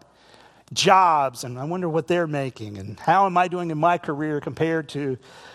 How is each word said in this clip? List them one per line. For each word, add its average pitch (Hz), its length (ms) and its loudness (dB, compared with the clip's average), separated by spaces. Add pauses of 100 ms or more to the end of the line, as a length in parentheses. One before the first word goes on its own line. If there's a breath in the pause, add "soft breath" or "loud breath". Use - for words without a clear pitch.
(720 soft breath)
jobs, 160 680 4
and 123 160 -10
I 131 60 -8
wonder 175 240 -4
what 160 180 -2
they're 175 200 0
making, 131 520 -6
and 101 220 -12
how 190 260 4
am 180 100 0
I 180 120 4
doing 175 220 -6
in 151 80 -4
my 170 200 2
career 151 420 -4
compared 160 500 -4
to 139 280 -6 (360 loud breath)